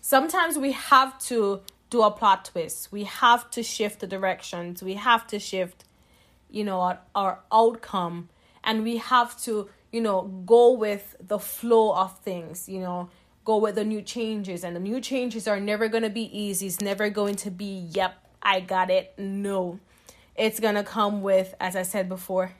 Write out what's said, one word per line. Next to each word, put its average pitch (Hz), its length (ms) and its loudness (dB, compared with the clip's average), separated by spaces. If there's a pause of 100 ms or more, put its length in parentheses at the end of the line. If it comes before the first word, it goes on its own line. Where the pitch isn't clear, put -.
sometimes 320 560 2
we 277 160 -2
have 262 460 4
to 202 420 -2 (280)
do 240 140 2
a 208 80 6
plot 208 340 2
twist. - 460 -8
We 208 140 -8
have 240 460 4
to 240 120 -6
shift 208 380 -4
the 196 60 -8
directions. 180 760 -6
We 190 120 -6
have 226 320 2
to 208 120 -6
shift, 185 460 -6 (680)
you 208 140 -4
know, 190 160 -2
our, 180 180 0 (160)
our 196 240 0 (100)
outcome, 190 800 2 (340)
and 220 220 0
we 233 140 -2
have 240 460 2
to, 214 260 -6 (220)
you 233 100 -2
know, 196 220 2 (220)
go 240 260 10
with 214 480 -2
the 196 200 -4
flow 226 560 2
of 185 240 -2
things, 175 480 -10
you 190 140 -8
know, 180 280 -6 (360)
go 214 120 2
with 208 180 0
the 208 100 -2
new 214 160 -4
changes. 202 640 -6
And 175 100 -8
the 175 60 -6
new 208 180 -4
changes 247 480 -4
are 202 140 0
never 208 260 -2
gonna 220 220 0
be 208 280 -8
easy. 196 300 -4
It's 180 140 -6
never 202 280 -2
going 202 260 -2
to 196 160 -8
be, 190 400 -10
"Yep, 185 240 -2 (260)
I 196 180 4
got 185 300 0
it." 185 280 2
No, 196 600 -4 (560)
it's 220 240 0
gonna 208 240 2
come 208 380 -2
with, 190 360 2
as 185 200 -4
I 185 60 -2
said 185 260 -4
before 185 500 -4